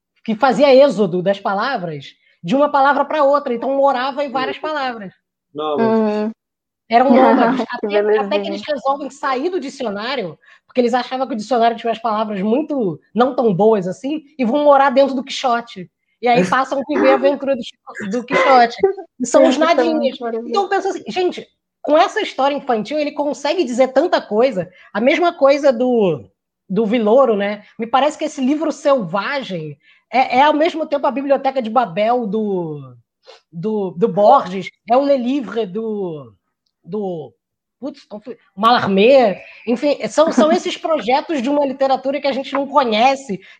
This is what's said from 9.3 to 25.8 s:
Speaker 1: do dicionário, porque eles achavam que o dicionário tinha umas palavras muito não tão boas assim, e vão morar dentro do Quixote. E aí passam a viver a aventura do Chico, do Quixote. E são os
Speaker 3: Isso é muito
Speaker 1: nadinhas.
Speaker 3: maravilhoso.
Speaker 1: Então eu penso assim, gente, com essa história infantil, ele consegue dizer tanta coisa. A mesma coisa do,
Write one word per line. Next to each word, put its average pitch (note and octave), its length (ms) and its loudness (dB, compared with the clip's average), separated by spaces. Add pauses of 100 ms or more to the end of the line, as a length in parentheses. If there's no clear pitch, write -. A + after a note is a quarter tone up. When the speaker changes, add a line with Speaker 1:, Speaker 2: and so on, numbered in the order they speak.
Speaker 1:
do F#4 100 -4
dicionário, A3+ 760 -8 (280)
porque - 160 -6
eles A#3 120 0
achavam B3+ 340 -2
que C4+ 60 -6
o A3+ 40 -6
dicionário A3+ 400 0
tinha A#3 120 -6
umas A3 100 -4
palavras G#3+ 420 -4
muito A3+ 580 -2 (140)
não B3 220 0
tão A#3 180 2
boas G3+ 340 2
assim, C#4+ 360 -8 (140)
e B3+ 80 -2
vão C#4+ 180 0
morar C#4 280 6
dentro C4+ 240 4
do B3+ 80 -6
Quixote. A#3 680 -6 (320)
E A3+ 60 -2
aí A#3+ 200 2
passam C4 320 -2
a C4 80 -4
viver C4+ 240 2
a C4+ 40 6
aventura C4+ 400 0
do A#3 80 -6
Chico, - 300 -20 (180)
do A#3+ 140 -4
Quixote. C4 520 2 (420)
E B3 60 -6
são C#4 220 4
os B3+ 80 2
Speaker 3:
Isso D4+ 80 0
é D#4+ 40 2
muito E4+ 100 2
Speaker 1:
nadinhas. B3 420 0
Speaker 3:
maravilhoso. A#3 300 -8
Speaker 1:
Então G4 140 0
eu F#4 60 -6
penso F#4+ 200 -2
assim, E4+ 180 -8
gente, F4+ 400 -4 (340)
com D4 160 2
essa G4+ 240 2
história C#4 340 -2
infantil, C4 440 -4
ele C#4+ 120 -4
consegue D4 520 -2
dizer B3 260 0
tanta D#4+ 320 2
coisa. G#3 480 0 (240)
A G#3 80 -4
mesma E4 320 2
coisa C#4+ 400 2
do, A3 560 0 (400)